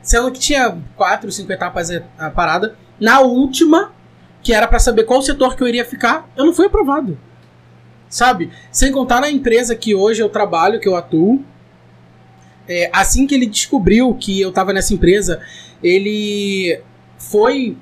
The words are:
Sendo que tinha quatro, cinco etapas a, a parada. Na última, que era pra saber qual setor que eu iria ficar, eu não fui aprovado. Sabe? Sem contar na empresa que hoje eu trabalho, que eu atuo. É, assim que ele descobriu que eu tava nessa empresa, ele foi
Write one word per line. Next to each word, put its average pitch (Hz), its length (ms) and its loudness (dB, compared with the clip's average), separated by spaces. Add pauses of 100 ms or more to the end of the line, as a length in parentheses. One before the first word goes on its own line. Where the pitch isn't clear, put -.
Sendo 247 300 0
que - 80 -12
tinha 247 380 -2 (180)
quatro, 202 340 -2
cinco 190 220 -10
etapas 175 380 -6
a, 170 120 -8 (160)
a 156 120 -8
parada. 175 440 -2 (240)
Na 233 220 4
última, 285 720 2 (500)
que 233 120 0
era 220 120 2
pra 233 120 4
saber 220 260 2
qual 254 160 2
setor 269 340 -2
que - 80 -4
eu 247 60 0
iria 240 160 -2
ficar, 262 500 -4
eu 262 120 0
não 339 80 4
fui 339 100 4
aprovado. 277 540 0 (920)
Sabe? 233 420 0 (200)
Sem 269 200 2
contar 254 300 0
na 294 100 -2
empresa 233 440 0
que 220 200 -2
hoje 208 280 0
eu 208 60 0
trabalho, 190 520 0
que - 80 -2
eu 185 80 0
atuo. 180 480 0 (1200)
É, 175 240 -2
assim 196 340 2
que 285 80 0
ele 247 120 2
descobriu 220 680 2
que 190 260 -6
eu 190 120 -2
tava 185 200 -2
nessa 190 220 0
empresa, 180 460 0 (420)
ele 202 1000 -2 (380)
foi 233 640 0